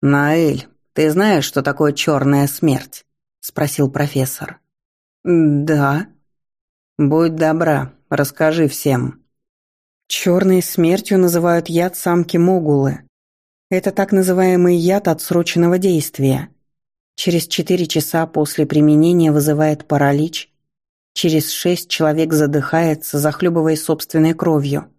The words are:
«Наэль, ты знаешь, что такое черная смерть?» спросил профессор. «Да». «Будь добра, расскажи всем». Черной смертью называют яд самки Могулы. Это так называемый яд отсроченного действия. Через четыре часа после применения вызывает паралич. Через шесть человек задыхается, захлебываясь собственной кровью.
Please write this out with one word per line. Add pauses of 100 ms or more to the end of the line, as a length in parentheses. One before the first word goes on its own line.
«Наэль, (260)
ты
знаешь,
что
такое
черная
смерть?» (340)
спросил
профессор. (640)
«Да». (920)
«Будь
добра, (160)
расскажи
всем». (840)
Черной
смертью
называют
яд
самки
Могулы. (720)
Это
так
называемый
яд
отсроченного
действия. (680)
Через
четыре
часа
после
применения
вызывает
паралич. (600)
Через
шесть
человек
задыхается,
захлебываясь
собственной
кровью.